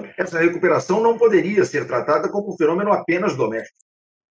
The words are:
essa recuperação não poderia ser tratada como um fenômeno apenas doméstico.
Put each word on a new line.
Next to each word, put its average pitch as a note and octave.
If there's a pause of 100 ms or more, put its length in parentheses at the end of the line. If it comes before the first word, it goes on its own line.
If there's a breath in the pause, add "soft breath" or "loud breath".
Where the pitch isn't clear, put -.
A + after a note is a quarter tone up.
(160)
essa F3
recuperação E3+
não A3+
poderia G3+
ser A#2+
tratada D3
como G3+
um -
fenômeno F3+
apenas F3
doméstico. A2+ (600)